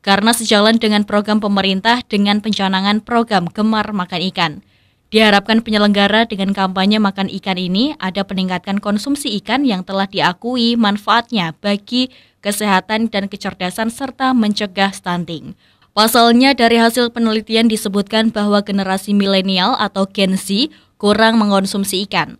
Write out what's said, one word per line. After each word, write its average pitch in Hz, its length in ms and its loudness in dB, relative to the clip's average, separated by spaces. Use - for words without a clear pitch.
Karena 202 320 2
sejalan 220 480 2
dengan 214 240 2
program 208 400 0
pemerintah 196 640 0
dengan 202 320 0
pencanangan 202 640 -2
program 226 480 0
Gemar 214 400 -2
Makan 180 300 -6
Ikan. 165 200 -2
Diharapkan 214 480 4
penyelenggara 208 680 2
dengan 196 240 -4
kampanye 190 480 0
makan 196 400 -2
ikan 190 160 -4
ini 190 400 -2
ada 190 320 -6
peningkatkan 185 480 -4
konsumsi 208 640 -4
ikan 262 240 -2
yang 202 160 0
telah 196 240 -4
diakui 233 720 -2
manfaatnya 208 880 0
bagi 226 480 -2
kesehatan 208 640 -2
dan 202 160 -4
kecerdasan 196 640 -6
serta 262 480 -2
mencegah 202 560 0
stunting. 175 640 -8
Pasalnya, 233 560 4
dari 247 240 2
hasil 233 320 2
penelitian 220 640 0
disebutkan 214 640 0
bahwa 208 240 2
generasi 196 560 -2
milenial 196 640 0
atau 196 240 -2
Gen 190 320 -2
Z 202 320 -2
kurang 220 400 4
mengonsumsi 196 640 0
ikan. 196 360 -4